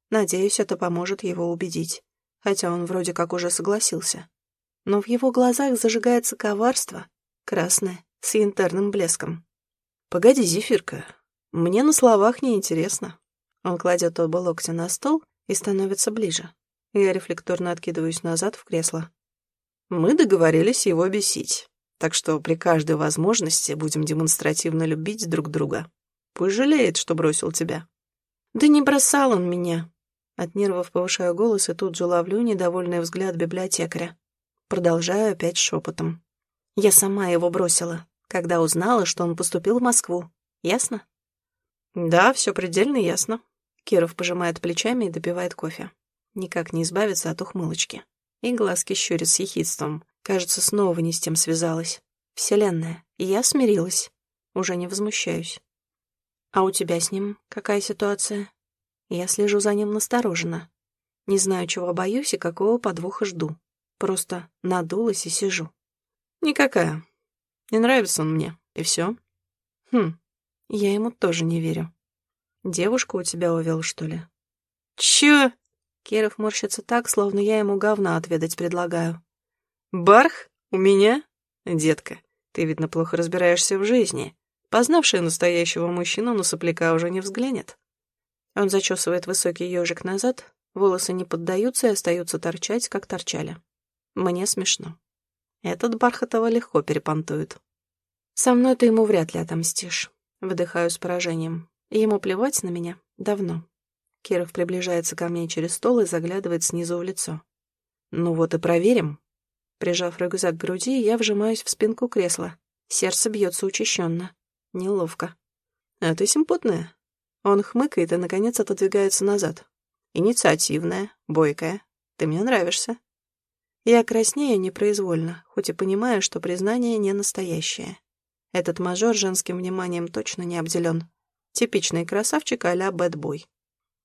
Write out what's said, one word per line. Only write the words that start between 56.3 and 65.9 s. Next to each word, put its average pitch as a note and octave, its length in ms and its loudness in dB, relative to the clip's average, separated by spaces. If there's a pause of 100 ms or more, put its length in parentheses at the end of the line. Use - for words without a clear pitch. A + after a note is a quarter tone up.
«А F#3+ 140 2
у F#3+ 80 2
тебя F3 260 0
с E3+ 140 -4
ним G3+ 260 -4 (100)
какая G3+ 320 -2
ситуация?» G3+ 720 -4 (600)
Я F3 180 -4
слежу G#3 320 2
за G#3 140 2
ним G#3 180 0
настороженно. F#3 800 -2 (560)
Не G3 120 2
знаю, F#3+ 300 0
чего F3 240 -4
боюсь G3 420 -2
и - 40 0
какого G3 400 0
подвоха F#3+ 480 -4
жду. D#3+ 300 -6 (420)
Просто F#3 500 -4 (140)
надулась F#3 640 -2
и E3 40 -8
сижу. F#3 400 -2 (680)